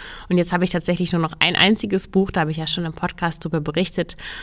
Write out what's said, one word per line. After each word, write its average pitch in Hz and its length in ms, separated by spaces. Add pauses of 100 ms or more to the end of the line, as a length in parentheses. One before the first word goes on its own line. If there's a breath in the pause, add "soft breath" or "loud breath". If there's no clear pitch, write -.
(280 loud breath)
Und 180 80
jetzt 175 160
habe 175 100
ich 180 80
tatsächlich 175 400
nur 170 100
noch 160 200
ein 170 160
einziges 202 500
Buch, 190 240
da 180 120
habe 156 100
ich 156 40
ja 160 120
schon 175 160
im 160 80
Podcast - 520
drüber 165 160
berichtet. 160 560 (260 loud breath)